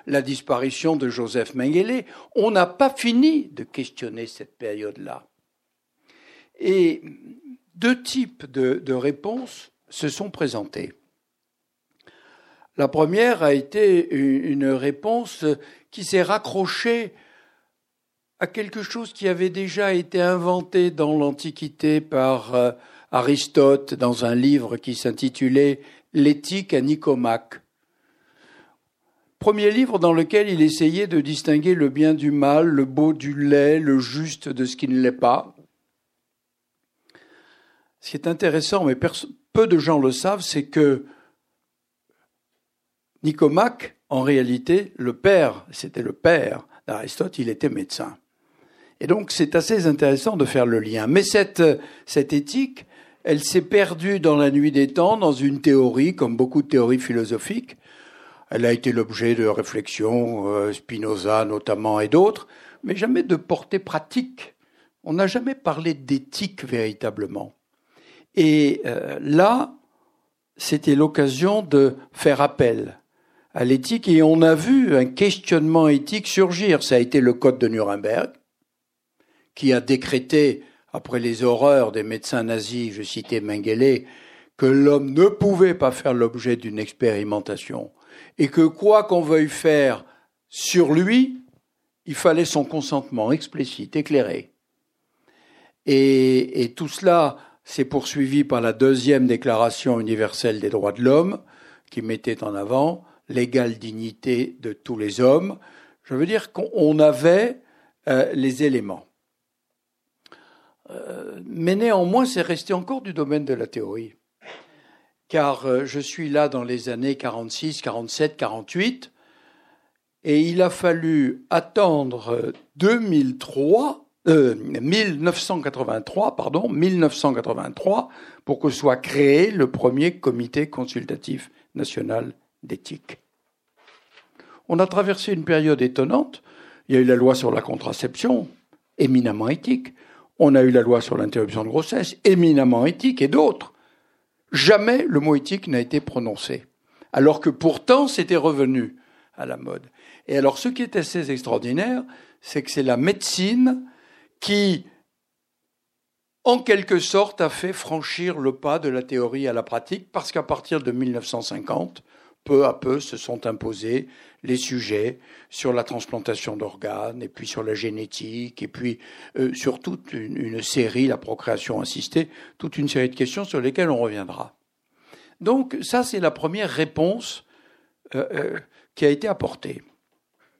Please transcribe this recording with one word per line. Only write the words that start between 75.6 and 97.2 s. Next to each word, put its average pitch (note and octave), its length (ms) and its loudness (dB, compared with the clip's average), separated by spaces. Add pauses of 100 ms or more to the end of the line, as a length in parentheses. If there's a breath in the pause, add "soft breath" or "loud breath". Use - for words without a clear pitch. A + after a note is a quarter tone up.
éthique D3 400 0
surgir. F3+ 540 2
Ça - 140 0
a B2 40 6
été B2 220 2
le B2 120 4
Code B2+ 260 2
de A#2+ 80 2
Nuremberg, G#2 640 -2 (1200)
qui C3+ 180 2
a B2 80 4
décrété, B2+ 840 0 (280 loud breath)
après B2 280 -8
les A#2 240 -4
horreurs B2 480 4
des G#2+ 100 -4
médecins A2+ 400 -6
nazis, A2+ 500 -6
je G#2 120 -12
citais A2 380 -6
Mengele, A2 640 0 (520 loud breath)
que C3+ 80 2
l'homme C#3 480 4
ne E3+ 140 6
pouvait F#3+ 480 4
pas C#3 160 2
faire B2+ 240 -2
l'objet A#2+ 400 0
d'une A2 240 -10
expérimentation G#2 1120 -4 (480 loud breath)
et D3+ 80 4
que D#3+ 140 2
quoi G3+ 420 6
qu'on F#3 180 0
veuille D#3 280 2
faire C#3+ 540 0 (460 soft breath)
sur E3 420 2
lui, A3+ 520 2 (640)
il D3+ 80 -10
fallait E3 300 2
son D3+ 180 -2
consentement C3+ 680 -4
explicite, C3 640 -6
éclairé. C#3 560 -2 (1300 soft breath)
Et, C3 800 4
et A#2+ 100 -6
tout E3 140 -8
cela E3+ 500 2 (260 loud breath)